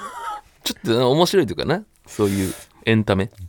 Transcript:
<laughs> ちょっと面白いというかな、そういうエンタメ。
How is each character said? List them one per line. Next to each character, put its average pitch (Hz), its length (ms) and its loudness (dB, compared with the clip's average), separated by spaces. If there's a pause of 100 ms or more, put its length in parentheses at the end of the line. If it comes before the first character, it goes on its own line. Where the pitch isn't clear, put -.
<laughs> - 540 -14
ち - 80 -6
ょ - 80 -6
っ - 60 -20
と 123 260 2
面 160 140 4
白 185 180 2
い - 20 2
と - 80 -6
い - 20 -6
う - 20 -10
か - 80 -4
な、 180 180 -2 (240)
そ - 180 0
う - 20 2
い 98 220 0
う - 40 -8 (320)
エ 113 100 4
ン 110 80 2
タ 104 120 2
メ。 95 160 -2 (180)